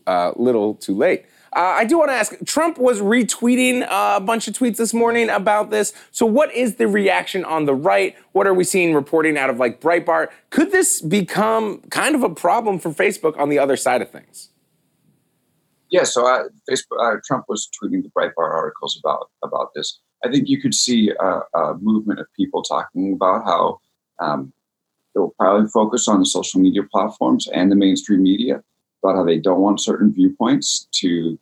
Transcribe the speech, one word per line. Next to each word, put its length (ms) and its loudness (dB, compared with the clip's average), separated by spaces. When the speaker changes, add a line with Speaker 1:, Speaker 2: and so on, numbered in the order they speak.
Speaker 1:
uh, 300 0
little 380 0
too 200 -6
late. 320 0
Uh, 40 0
I 240 0
do 140 2
wanna 140 2
ask, 220 -4
Trump 320 -2
was 240 2
retweeting, 840 0
uh, 340 0
a 40 0
bunch 280 -4
of 60 -10
tweets 220 -2
this 160 -2
morning 380 2
about 400 0
this. 240 -2
So 160 0
what 280 2
is 220 0
the 100 2
reaction 560 0
on 220 -2
the 100 2
right? 400 0
What 140 2
are 60 4
we 120 2
seeing 300 2
reporting 440 2
out 100 0
of, 100 -2
like, 220 0
Breitbart? 480 0
Could 220 2
this 280 2
become 800 -2
kind 240 0
of 80 0
a 60 0
problem 500 0
for 120 -6
Facebook 480 -2
on 100 0
the 100 2
other 180 2
side 260 0
of 80 -10
things? 400 -20
Speaker 2:
Yeah, 140 2
so, 220 0
uh, 180 0
Facebook, 300 -6
uh, 240 0
Trump 240 -6
was 220 -6
tweeting 200 -4
the 80 -10
Breitbart 420 -4
articles 500 -6
about, 280 -4
about 320 -6
this. 260 -10
I 80 -2
think 180 0
you 120 0
could 140 -2
see 440 2
a, 220 -2
a 200 -2
movement 420 -2
of 60 -12
people 260 -2
talking 520 -4
about 300 0
how, 360 0
um, 320 -6
they'll 240 -2
probably 300 4
focus 400 0
on 120 4
the 60 2
social 340 -2
media 220 4
platforms 640 -2
and 240 2
the 40 4
mainstream 460 2
media 400 0
about 120 2
how 100 0
they 140 2
don't 220 0
want 200 2
certain 320 2
viewpoints 800 0
to 520 -2